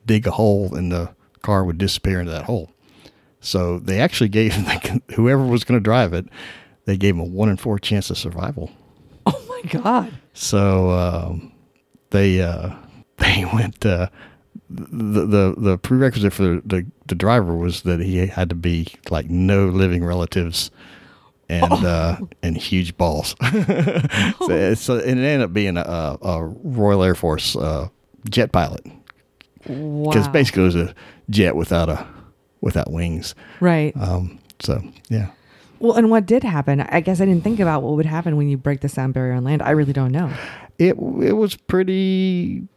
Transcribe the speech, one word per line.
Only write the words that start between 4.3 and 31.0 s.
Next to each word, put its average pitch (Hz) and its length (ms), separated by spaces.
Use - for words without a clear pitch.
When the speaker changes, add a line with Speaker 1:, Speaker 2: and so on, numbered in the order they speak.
Speaker 1:
<laughs> 101 100
the, - 360
whoever 131 300
was 120 200
gonna 123 160
drive 107 320
it, 87 140
they 98 100
gave 98 200
'em 85 40
a 82 60
one 98 240
in 95 80
four 107 220
chance 101 300
of 90 80
survival. 87 540
Speaker 2:
Oh - 240
my 494 200
God. 233 440
Speaker 1:
So, 95 580
um, 87 600
they, 98 300
uh, 87 280
<laughs> - 220
they 98 260
went, 110 320
uh, 92 220
the, 104 560
the, 98 320
the 95 200
prerequisite 120 560
for 90 320
the, 92 200
the 92 100
driver 95 400
was 85 260
that 87 180
he 92 280
had 92 220
to 85 60
be, 85 320
like, 78 200
no 95 380
living 90 380
relatives 87 680
and, 87 220
Speaker 2:
Oh. - 160
Speaker 1:
uh, 85 300
and 82 140
huge 90 400
balls. 76 420
<laughs> - 20
So, 170 1000
Speaker 2:
Oh. 95 340
Speaker 1:
so, 123 220
and 127 220
it 127 40
ended 143 180
up 87 120
being 98 240
a, 87 40
a, 80 400
a 82 240
Royal 101 580
Air 90 120
Force, 78 400
uh, 78 340
jet 113 220
pilot. - 320
'Cause 131 100
Speaker 2:
Wow. 147 560
Speaker 1:
basically 139 320
it - 20
was 87 100
a 87 200